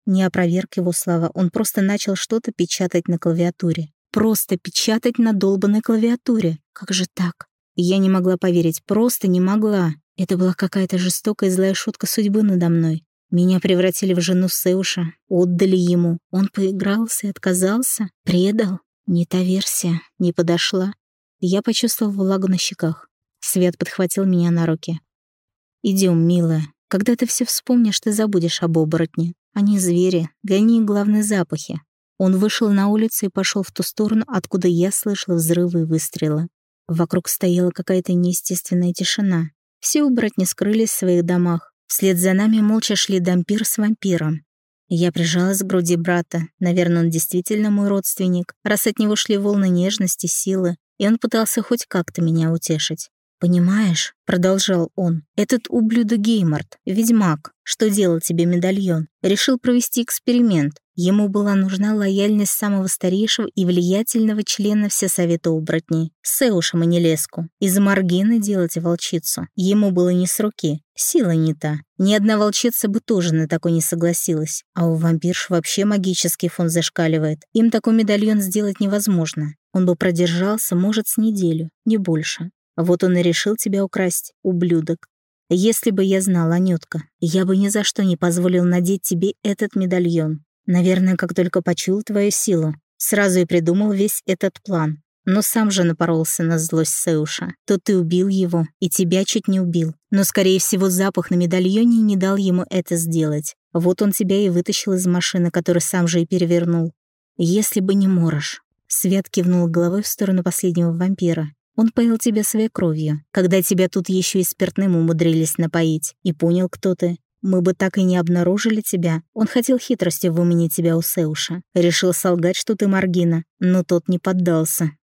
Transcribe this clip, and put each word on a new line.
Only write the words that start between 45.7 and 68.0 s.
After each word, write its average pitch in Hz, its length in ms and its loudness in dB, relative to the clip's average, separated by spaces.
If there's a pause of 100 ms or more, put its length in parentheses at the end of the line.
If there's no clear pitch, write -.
брата. 170 460 -2 (180)
Наверное, 175 420 2
он 170 80 2
действительно 180 600 -2
мой 202 180 0
родственник, 185 760 -2
раз 208 240 0
от 214 140 -2
него 214 160 2
шли 208 200 0
волны 202 320 2
нежности, 180 580 0
силы, 185 500 -2 (220)
и 196 100 0
он 226 100 4
пытался 226 440 0
хоть - 240 -4
как-то 175 360 -4
меня 165 300 2
утешить. 165 580 -4 (300)
«Понимаешь», — 180 720 2 (100)
продолжал 185 720 0
он, — 170 300 -2 (120)
«этот 226 320 0
ублюдок 226 520 0
Геймарт, 202 640 0
ведьмак, 202 680 2 (100)
что - 260 0
делал 185 300 2
тебе 170 260 0
медальон, 180 640 0 (120)
решил 202 380 0
провести 240 460 0
эксперимент. 214 680 0 (200)
Ему 202 340 2
была 202 280 0
нужна 190 360 0
лояльность 202 600 0
самого 196 340 -2
старейшего 196 640 -2
и 190 120 0
влиятельного 208 800 0
члена 208 440 -2
Всесовета 175 640 -2
Оборотней, 160 640 -2 (100)
Сеуша 202 540 0
Манилеску. 170 720 0 (100)
Из 190 220 0
Маргины 196 580 2